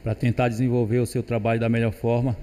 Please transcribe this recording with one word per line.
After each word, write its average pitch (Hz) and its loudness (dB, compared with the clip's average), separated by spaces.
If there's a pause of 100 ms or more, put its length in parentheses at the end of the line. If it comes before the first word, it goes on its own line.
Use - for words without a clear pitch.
pra 110 -2
tentar 123 2
desenvolver 120 0
o 120 2
seu 120 -4
trabalho 113 0
da 113 0
melhor 117 2
forma. 120 0